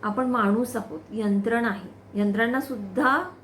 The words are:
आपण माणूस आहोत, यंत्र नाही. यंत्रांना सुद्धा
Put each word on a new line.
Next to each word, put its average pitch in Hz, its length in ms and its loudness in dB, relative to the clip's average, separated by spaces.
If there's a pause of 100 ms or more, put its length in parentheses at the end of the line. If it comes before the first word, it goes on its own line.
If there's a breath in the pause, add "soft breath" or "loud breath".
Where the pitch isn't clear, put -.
आपण 220 240 0
माणूस 240 500 2
आहोत, 160 240 -8 (100)
यंत्र 208 500 2
नाही. 202 600 -4
यंत्रांना 226 400 2
सुद्धा 262 720 0 (140)